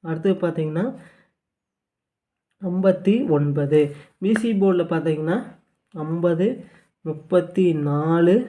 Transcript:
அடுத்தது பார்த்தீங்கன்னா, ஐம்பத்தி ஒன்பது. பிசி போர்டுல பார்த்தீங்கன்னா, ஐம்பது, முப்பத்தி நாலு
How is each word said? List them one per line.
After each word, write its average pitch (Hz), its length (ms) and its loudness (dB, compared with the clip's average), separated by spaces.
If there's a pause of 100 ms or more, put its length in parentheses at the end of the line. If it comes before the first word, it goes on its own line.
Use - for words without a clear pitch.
அடுத்தது 165 300 -2
பார்த்தீங்கன்னா, 160 500 -2 (1800)
ஐம்பத்தி 190 680 0
ஒன்பது. 147 520 2 (400)
பிசி 220 320 0
போர்டுல 190 320 2
பார்த்தீங்கன்னா, 160 520 -2 (580)
ஐம்பது, 170 520 -2 (580)
முப்பத்தி 175 760 0
நாலு 160 540 2 (140)